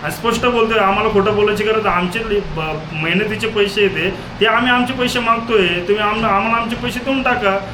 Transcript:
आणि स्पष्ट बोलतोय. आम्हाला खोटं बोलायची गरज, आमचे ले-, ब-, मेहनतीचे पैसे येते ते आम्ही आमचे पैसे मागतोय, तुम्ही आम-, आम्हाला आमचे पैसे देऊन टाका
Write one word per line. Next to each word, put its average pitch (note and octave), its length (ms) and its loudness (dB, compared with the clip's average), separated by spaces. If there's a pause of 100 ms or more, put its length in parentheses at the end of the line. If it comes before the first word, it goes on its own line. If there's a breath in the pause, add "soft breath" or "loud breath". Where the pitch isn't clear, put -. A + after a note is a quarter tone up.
आणि D#3 80 -4
स्पष्ट A3+ 340 -2
बोलतोय. A3+ 340 2
आम्हाला G3+ 300 2
खोटं G3+ 260 2
बोलायची G#3 280 2
गरज, G#3+ 220 0
आमचे F3+ 340 0
ले-, G#3 200 -2
ब-, D#3 400 -6 (140)
मेहनतीचे G3+ 540 0
पैसे G#3 340 0
येते F3 320 0 (280 loud breath)
ते G3+ 40 4
आम्ही A#3+ 260 2
आमचे B3 220 2
पैसे B3 260 -2
मागतोय, A3+ 480 2
तुम्ही F3+ 360 0
आम-, A3 220 0
आम्हाला G#3+ 320 2
आमचे A3+ 180 -2
पैसे A#3+ 240 -4
देऊन C4 240 -2
टाका G#3+ 360 2 (140)